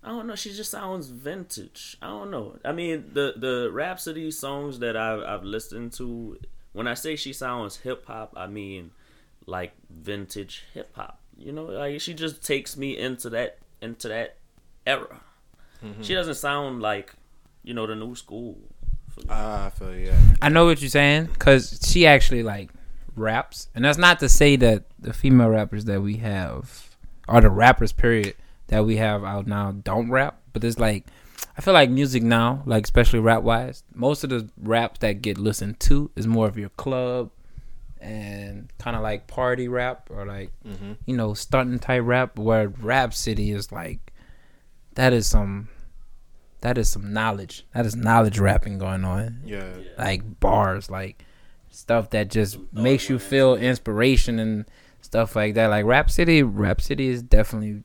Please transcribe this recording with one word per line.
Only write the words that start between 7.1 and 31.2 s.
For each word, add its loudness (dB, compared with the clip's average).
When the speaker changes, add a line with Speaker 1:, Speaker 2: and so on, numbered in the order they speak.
Speaker 1:
she -12
sounds -10
hip -12
hop, -16
I -14
mean, -16
like, -12
vintage -14
hip -18
hop. -18
You -18
know, -14
like, -10
she -10
just -10
takes -4
me -10
into -10
that, -8
into -14
that -10
era. -6
Speaker 2:
Mm-hmm. -16
Speaker 1:
She -6
doesn't -4
sound -8
like, -6
you -12
know, -6
the -8
new -12
school -16
for -16
me. -10
Speaker 2:
Ah, -2
I -4
feel -10
you, -4
yeah. 6
Speaker 3:
I 4
know 8
what 4
you're -6
saying, 4
'cause 4
she 6
actually, 8
like, -8
raps. -6
And -4
that's 2
not 6
to 0
say 10
that 4
the -10
female 6
rappers -2
that -2
we -4
have, -8
or 10
the 12
rappers, 4
period, 2
that 2
we 0
have -2
out -6
now -4
don't -4
rap. -2
But -6
it's -2
like, 0